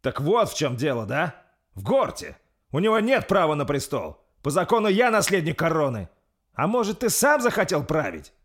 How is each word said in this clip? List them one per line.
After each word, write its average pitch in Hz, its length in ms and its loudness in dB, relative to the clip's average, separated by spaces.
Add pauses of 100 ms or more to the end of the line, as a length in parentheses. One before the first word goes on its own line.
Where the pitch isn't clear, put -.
Так - 200 -6
вот 196 300 2
в - 60 -10
чём 131 200 -2
дело, 120 300 -2
да? 139 280 -4 (400)
В 95 80 -14
Горте! - 560 -2 (320)
У - 80 -2
него 220 220 2
нет 233 280 0
права 165 260 2
на 147 100 -2
престол! 127 540 -4 (240)
По - 80 -2
закону 190 380 2
я 214 220 4
наследник 175 480 0
короны! 143 500 0 (460)
А 135 120 -2
может, 220 340 0
ты 240 100 0
сам 285 300 2
захотел 196 440 0
править? 190 480 -4 (120)